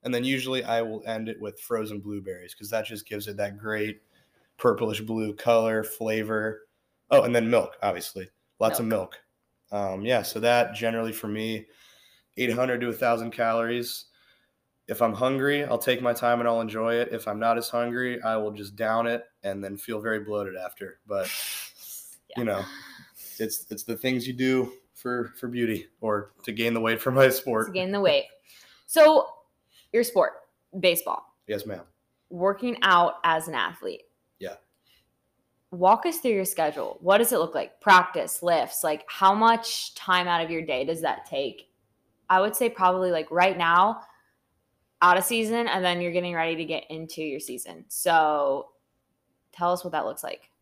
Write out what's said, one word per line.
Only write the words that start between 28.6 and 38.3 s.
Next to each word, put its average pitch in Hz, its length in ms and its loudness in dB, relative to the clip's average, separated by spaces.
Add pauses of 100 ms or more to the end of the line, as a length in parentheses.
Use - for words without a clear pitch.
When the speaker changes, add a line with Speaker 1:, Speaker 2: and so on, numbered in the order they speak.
Speaker 2:
So, 311 420 8 (640)
your 233 120 4
sport, - 280 2 (480)
baseball. 170 420 0 (240)
Speaker 1:
Yes, 107 200 -6
ma'am. 95 160 -10 (480)
Speaker 2:
Working 196 520 -2
out 175 420 6
as 160 240 2
an 160 60 -8
athlete. 95 500 -6 (340)
Speaker 1:
Yeah. 92 160 -12 (1160)
Speaker 2:
Walk 185 360 6
us 330 140 -2
through 247 120 2
your 190 140 0
schedule. 151 560 -2
What 190 160 6
does 233 140 4
it 220 60 2
look 160 160 0
like? - 280 -6
Practice, 180 600 4